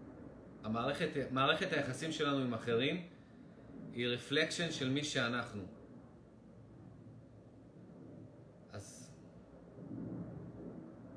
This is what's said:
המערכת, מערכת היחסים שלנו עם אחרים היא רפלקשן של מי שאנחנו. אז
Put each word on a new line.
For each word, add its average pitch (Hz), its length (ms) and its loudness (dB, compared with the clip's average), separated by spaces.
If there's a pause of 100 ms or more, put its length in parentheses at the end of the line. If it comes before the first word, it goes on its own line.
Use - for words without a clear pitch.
(640)
המערכת, 127 460 4 (220)
מערכת 143 420 6
היחסים 143 400 2
שלנו 143 260 4
עם 123 160 4
אחרים 123 540 4 (840)
היא 120 160 2
רפלקשן 151 640 4
של 131 180 2
מי 147 140 4
שאנחנו. 120 580 2 (3000)
אז - 400 -10 (2000)